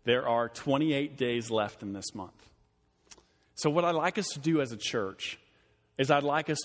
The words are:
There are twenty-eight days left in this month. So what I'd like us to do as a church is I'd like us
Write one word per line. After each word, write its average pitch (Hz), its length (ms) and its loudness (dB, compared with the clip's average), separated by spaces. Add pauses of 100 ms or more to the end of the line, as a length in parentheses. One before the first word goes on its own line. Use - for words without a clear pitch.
There 123 240 2
are 117 200 2
twenty-eight 143 680 0
days 120 340 0
left 104 320 -2
in 101 100 -6
this 98 220 -8
month. - 360 -14 (1040)
So - 140 0
what 165 160 2
I'd 170 120 2
like 165 200 0
us 202 180 -2
to 151 40 -10
do 151 220 2
as 131 100 0
a 117 60 -10
church - 640 -6 (560)
is 135 140 2
I'd 143 120 4
like 147 280 0
us 151 140 0